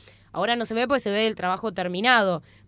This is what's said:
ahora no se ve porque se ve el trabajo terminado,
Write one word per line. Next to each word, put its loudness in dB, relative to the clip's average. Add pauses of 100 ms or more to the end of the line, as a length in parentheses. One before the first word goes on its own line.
(320)
ahora 0
no -2
se -4
ve 0
porque 0
se -4
ve 2
el -2
trabajo -4
terminado, 2 (260)